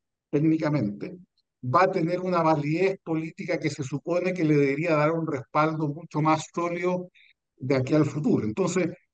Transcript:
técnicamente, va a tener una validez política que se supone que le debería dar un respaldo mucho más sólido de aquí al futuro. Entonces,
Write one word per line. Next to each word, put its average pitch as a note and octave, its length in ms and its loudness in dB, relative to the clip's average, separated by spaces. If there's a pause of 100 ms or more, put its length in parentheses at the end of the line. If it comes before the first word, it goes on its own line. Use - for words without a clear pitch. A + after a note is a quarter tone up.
(300)
técnicamente, D3+ 880 0 (440)
va C3 200 2
a - 80 4
tener F3+ 300 -2
una F3+ 220 0
validez D#3+ 600 0
política D#3+ 560 -4
que D#3+ 100 -4
se C#3+ 140 -6
supone F3 500 -2
que E3+ 120 0
le D3+ 120 4
debería D3 400 2
dar D3+ 160 2
un D#3+ 140 -2
respaldo D3+ 600 -2
mucho D3+ 340 -4
más D#3 320 2
sólido F3 560 -2 (460)
de C3+ 200 0
aquí B2+ 180 0
al D3+ 120 4
futuro. D3+ 400 0
Entonces, F3 420 0 (260)